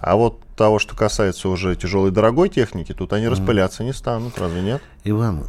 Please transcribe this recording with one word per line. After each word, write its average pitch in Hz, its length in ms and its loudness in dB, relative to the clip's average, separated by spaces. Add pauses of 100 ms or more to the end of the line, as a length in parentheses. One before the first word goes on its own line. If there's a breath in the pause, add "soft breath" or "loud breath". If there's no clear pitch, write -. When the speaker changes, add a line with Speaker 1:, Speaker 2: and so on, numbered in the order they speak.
Speaker 1:
А 87 140 2
вот 113 260 2 (160)
того, 107 220 4
что - 160 -4
касается 101 540 0
уже 92 260 0
тяжелой 95 360 0
дорогой 113 380 4
техники, 101 440 -2
тут - 200 -6
они 107 140 0
Speaker 2:
Мгм. 117 60 0
Speaker 1:
распыляться 98 500 0
не 135 100 -4
станут, 117 460 -6
разве 90 220 -2
нет? 101 200 -2 (240 loud breath)
Speaker 2:
Иван, 104 440 0